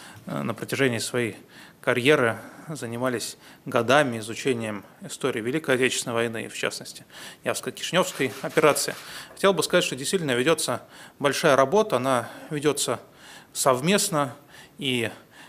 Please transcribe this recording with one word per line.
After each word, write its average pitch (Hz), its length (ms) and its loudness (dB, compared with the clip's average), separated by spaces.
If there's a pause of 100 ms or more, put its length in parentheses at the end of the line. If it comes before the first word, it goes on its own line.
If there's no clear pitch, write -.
(280)
э, - 160 -6
на 120 100 -4
протяжении 120 460 -2
своей 117 360 -4 (460)
карьеры 127 560 4 (320)
занимались 120 680 -6 (280)
годами 127 540 2
изучением 110 640 -4 (180)
истории 127 400 -4
Великой 135 320 0
Отечественной 123 400 0
войны, 113 340 -2
в - 80 -14
частности, - 500 -6 (380)
Явско-Кишиневской - 880 -2 (120)
операции. 156 500 4 (400)
Хотел 196 200 2
бы 220 100 0
сказать, 180 200 2
что - 120 -4
действительно 143 400 -2
ведется 131 480 0 (340)
большая 139 380 4
работа, 147 400 4
она 123 340 0 (220)
ведется 143 480 0 (520)
совместно 143 840 2 (420)
и, 123 320 -2 (400)